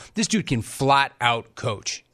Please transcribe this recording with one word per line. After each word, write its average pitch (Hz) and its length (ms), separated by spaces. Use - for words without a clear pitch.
This 208 140
dude 214 200
can 120 140
flat 139 580
out 120 360
coach. - 580